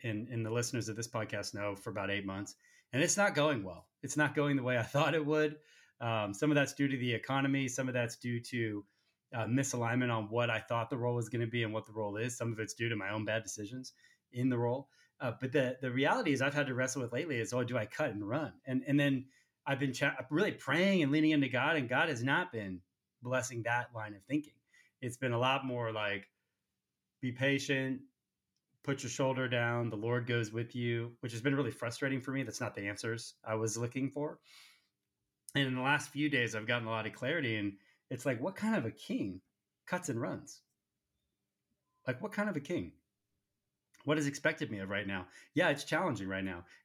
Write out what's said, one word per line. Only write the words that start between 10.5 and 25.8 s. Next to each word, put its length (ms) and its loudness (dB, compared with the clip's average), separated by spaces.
I 80 2
thought 320 -2
the 80 -4
role 160 0
was 140 0
gonna 180 0
be 160 0
and 100 0
what 140 -4
the 60 -18
role 240 -4
is. 200 -4
Some 140 -2
of 80 -4
it's 160 -4
due 140 -2
to 80 -2
my 140 -4
own 140 -2
bad 200 0
decisions 480 -10
in 160 2
the 100 2
role. 300 0
Uh, 100 -2
but 120 -4
the, 280 2
the 120 -4
reality 400 4
is 100 2
I've 120 2
had 120 2
to 80 -2
wrestle 280 0
with 100 -4
lately 260 -2
is, 140 -2
oh, 100 2
do 160 0
I 80 -2
cut 240 -2
and 180 -6
run? 240 -2
And, 220 0
and 100 6
then 280 2
I've 120 0
been 140 0
cha-, 240 0
really 200 2
praying 540 4
and 80 4
leaning 180 6
into 180 6
God, 280 2
and 120 0
God 200 4
has 160 -2
not 260 2
been 300 -6
blessing 420 -2
that 300 0
line 200 -8
of 100 -20
thinking. 300 -2
It's 180 -6
been 140 0
a 60 2
lot 260 2
more 280 -2